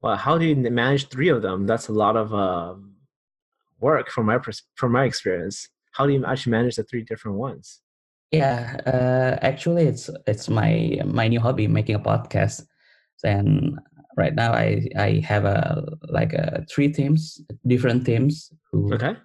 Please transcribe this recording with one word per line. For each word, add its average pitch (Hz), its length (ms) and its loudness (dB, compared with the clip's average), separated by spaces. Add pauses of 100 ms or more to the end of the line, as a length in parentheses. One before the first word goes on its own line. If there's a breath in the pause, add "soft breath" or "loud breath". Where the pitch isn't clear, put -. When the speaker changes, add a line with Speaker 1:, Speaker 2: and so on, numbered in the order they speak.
Speaker 1:
Wow, 110 140 0
how 131 200 0
do 165 80 2
you 156 120 2
manage 123 520 0
three 135 200 0
of 120 140 2
them? 98 260 -2
That's 113 180 -2
a 113 60 -6
lot 107 240 2
of, 107 180 -2
uh, 92 400 -2 (1040)
work 135 320 0
from 113 160 -2
my 113 120 2
pers-, - 260 -8 (100)
from 123 160 -2
my 127 140 4
experience. 92 640 -4 (240)
How 135 140 0
do 143 60 2
you 135 140 0
actually 123 240 -2
manage 117 240 0
the 113 80 -6
three 117 220 -8
different 107 340 -8
ones? - 420 -10 (520)
Speaker 2:
Yeah, 127 520 0
uh, 127 600 2
actually, 170 380 2
it's, - 260 -2 (160)
it's - 240 -4
my, 110 560 2
my 113 220 0
new 117 100 2
hobby, 113 300 0
making 107 260 2
a 107 60 0
podcast. 107 600 0 (600 soft breath)
And 101 560 2 (380)
right - 180 0
now, 117 180 2
I, 110 360 0 (100)
I 104 260 2
have 104 200 0
a, - 420 0 (220)
like, - 240 0
a - 360 -4
three 143 240 0
teams, 151 480 0 (280)
different 123 360 2
teams. 123 480 0 (200)
Who, 101 220 0
Speaker 1:
Okay. 127 200 -2 (100)